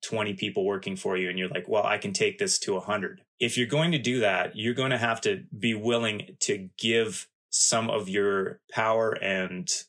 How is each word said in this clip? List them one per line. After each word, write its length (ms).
twenty 320
people 320
working 320
for 180
you 140
and 100
you're 80
like, 220
"Well, 160
I 120
can 140
take 280
this 200
to 160
a 60
hundred." 400
If 180
you're 80
going 280
to 40
do 220
that, 380
you're 160
gonna 240
have 240
to 240
be 160
willing 680
to 360
give 520
some 400
of 200
your 500
power 440
and 580